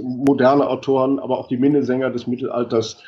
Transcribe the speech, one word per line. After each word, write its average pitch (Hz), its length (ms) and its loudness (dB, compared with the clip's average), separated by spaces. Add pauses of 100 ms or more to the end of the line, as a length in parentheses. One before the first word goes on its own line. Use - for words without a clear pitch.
moderne 127 640 2
Autoren, 135 520 0
aber 127 180 -2
auch 123 80 -8
die 131 100 -4
Minnesänger 131 540 2
des 117 160 -8
Mittelalters. 120 800 -4